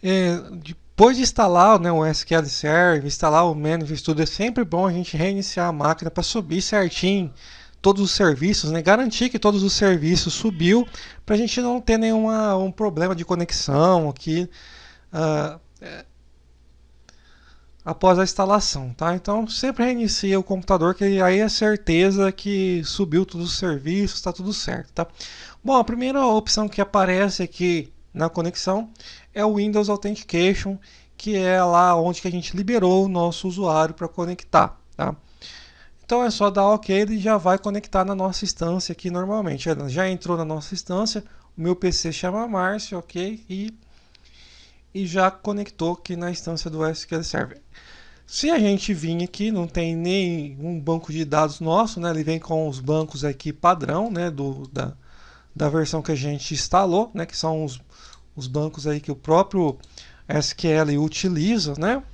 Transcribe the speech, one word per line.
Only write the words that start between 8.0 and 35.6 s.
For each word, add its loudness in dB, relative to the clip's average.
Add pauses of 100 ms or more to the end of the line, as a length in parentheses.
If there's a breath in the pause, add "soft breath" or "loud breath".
os 0
serviços, 2
né? -2
Garantir 2
que -2
todos 4
os 2
serviços 2
subiu, 2 (400 loud breath)
pra 2
gente 0
não -2
ter 2
nenhuma, 2
um 0
problema -2
de -8
conexão 2
aqui, -4 (600 loud breath)
ah, -2 (240)
é, -18 (1800 soft breath)
após 4
a 4
instalação, 0
tá? -2
Então -2
sempre -2
reinicia 0
o 0
computador, 2
que 2
aí 4
é 2
certeza 2
que -2
subiu 0
todos -8
os -4
serviços, -2
tá -4
tudo -6
certo, -8
tá? -4 (560 loud breath)
Bom, 4
a 4
primeira -2
opção 0
que -4
aparece 2
aqui -2 (240)
na -2
conexão -4 (440 loud breath)
é -2
o 2
Windows 0
Authentication, 0 (400 soft breath)
que -4
é 2
lá 6
onde 0
que -6
a -4
gente -6
liberou 4
o 2
nosso -2
usuário 0
pra -8
conectar, 0 (160)
tá? -4 (880 loud breath)